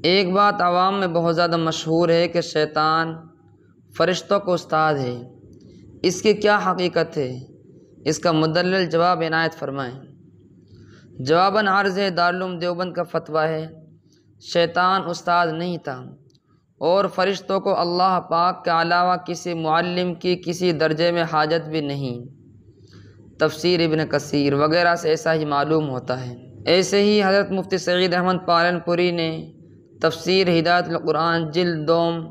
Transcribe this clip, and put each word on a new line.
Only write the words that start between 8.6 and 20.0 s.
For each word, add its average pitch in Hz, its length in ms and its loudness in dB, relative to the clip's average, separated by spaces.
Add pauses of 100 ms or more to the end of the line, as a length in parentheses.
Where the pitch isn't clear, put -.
جواب 165 420 0
عنایت 160 320 0
فرمائیں۔ 135 340 -8 (1300)
جواباً 190 480 2
عرض 196 320 0
ہے، 196 100 0
دارالعلوم 180 500 -2
دیوبند 175 340 -4
کا 175 180 -6
فتویٰ 160 360 -2
ہے، 160 180 -4 (760)
شیطان 175 680 0
استاد 175 440 0
نہیں 170 300 -4
تھا 127 160 -8 (840)
اور 185 240 2 (100)
فرشتوں 190 440 -2
کو 190 200 0
اللہ 180 400 2 (100)
پاک 175 360 0
کے 170 60 0
علاوہ 175 440 2 (120)
کسی 175 340 -8
معلم 175 540 0